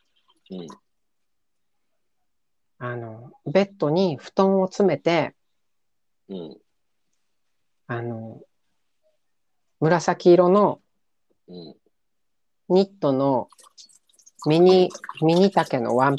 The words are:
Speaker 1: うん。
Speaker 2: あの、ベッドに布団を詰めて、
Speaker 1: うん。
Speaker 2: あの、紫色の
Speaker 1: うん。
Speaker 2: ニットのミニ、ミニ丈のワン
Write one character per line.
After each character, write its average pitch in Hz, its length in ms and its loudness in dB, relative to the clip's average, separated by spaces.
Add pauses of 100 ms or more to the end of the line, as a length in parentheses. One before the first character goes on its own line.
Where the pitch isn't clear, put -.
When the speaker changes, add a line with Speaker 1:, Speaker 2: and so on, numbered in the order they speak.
(500)
Speaker 1:
う 190 60 -14
ん。 170 100 -14 (2000)
Speaker 2:
あ 123 180 -12
の、 117 340 -16 (160)
ベ 185 160 0
ッ 202 140 -6
ド 147 140 -4
に 170 260 -2
布 - 180 -18
団 190 260 2
を 185 60 -2
詰 196 220 0
め 151 100 -2
て、 165 380 -2 (920)
Speaker 1:
う 98 60 -14
ん。 80 240 -14 (1300)
Speaker 2:
あ 120 160 -8
の、 113 380 -12 (1400)
紫 175 500 2
色 180 160 6
の 190 320 2 (680)
Speaker 1:
う 180 40 -20
ん。 78 220 -18 (920)
Speaker 2:
ニ 190 180 2
ッ - 140 -18
ト 143 120 0
の 131 360 -2 (1000)
ミ 156 140 4
ニ、 185 280 6 (320)
ミ 156 140 2
ニ 196 160 4
丈 156 300 -2
の 117 160 -2
ワ 131 120 2
ン 143 100 0